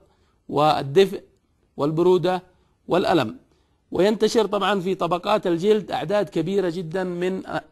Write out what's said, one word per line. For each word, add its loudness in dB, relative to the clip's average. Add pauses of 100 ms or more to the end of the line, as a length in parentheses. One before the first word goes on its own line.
(480)
والدفء 2 (540)
والبرودة 2 (460)
والألم. 2 (540)
وينتشر 2
طبعًا 0
في -2
طبقات -2
الجلد 0
أعداد -2
كبيرة -2
جدًا -6
من -4 (300)